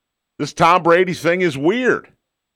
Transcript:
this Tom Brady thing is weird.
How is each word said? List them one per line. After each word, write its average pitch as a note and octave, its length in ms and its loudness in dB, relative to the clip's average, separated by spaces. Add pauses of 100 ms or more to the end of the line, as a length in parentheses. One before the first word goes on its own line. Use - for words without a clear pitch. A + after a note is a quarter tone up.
(400)
this D3 140 -8
Tom E3 300 2
Brady F3 300 2
thing E3+ 280 -2
is D#3 160 -2
weird. F#3+ 500 -2 (480)